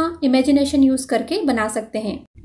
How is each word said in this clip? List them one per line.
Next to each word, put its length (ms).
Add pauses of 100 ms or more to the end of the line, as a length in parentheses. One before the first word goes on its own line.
(240)
इमेजिनेशन 580
यूज़ 240
करके 380
बना 240
सकते 300
हैं। 200 (260)